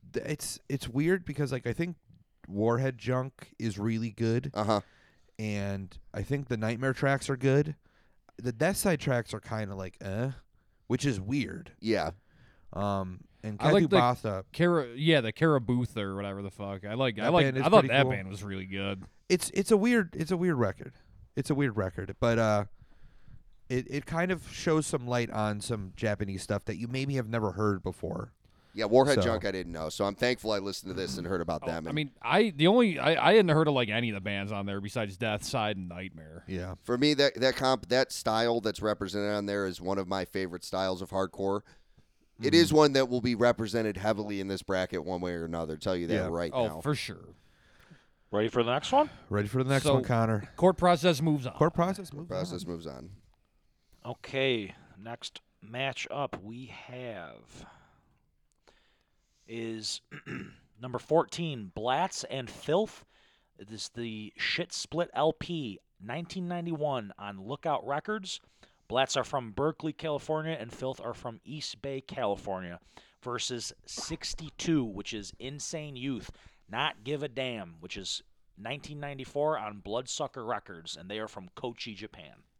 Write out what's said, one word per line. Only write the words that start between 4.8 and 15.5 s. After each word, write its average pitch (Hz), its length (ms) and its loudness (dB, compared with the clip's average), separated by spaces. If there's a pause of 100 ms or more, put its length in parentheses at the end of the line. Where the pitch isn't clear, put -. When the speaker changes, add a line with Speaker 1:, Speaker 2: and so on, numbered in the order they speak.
Speaker 1:
And 101 600 -4 (160)
I 104 80 -4
think 139 260 -4
the 123 80 -2
Nightmare 117 380 0
tracks 139 340 0
are 139 80 0
good. 139 400 2 (600)
The 120 160 -4
Deathside 170 460 2
tracks 120 340 0
are 107 60 -8
kinda 107 340 -6
like, 92 260 -8
eh, 107 300 -2 (560)
which 127 180 0
is 120 160 0
weird. 107 580 -4
Speaker 2:
Yeah. 92 340 0 (600)
Speaker 1:
Um, 98 480 -4 (220)
and 107 180 -6
Speaker 3:
I 139 120 4
like 175 160 6
the 190 80 4
Speaker 1:
Ketubasa. 113 560 2
Speaker 3:
Kara-, 170 420 2
yeah, 151 260 6
the 110 120 -2
Karabutha 127 680 2